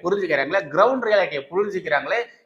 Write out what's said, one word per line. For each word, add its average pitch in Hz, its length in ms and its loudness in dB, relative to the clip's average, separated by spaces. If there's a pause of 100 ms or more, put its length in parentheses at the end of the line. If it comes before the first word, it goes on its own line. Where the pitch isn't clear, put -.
புரிஞ்சுக்கிறாங்களே, 170 580 0 (140)
கிரவுண்ட் 240 340 2
ரியாலிட்டியை 180 340 2 (100)
புரிஞ்சுக்கிறாங்களே, 175 680 -2 (260)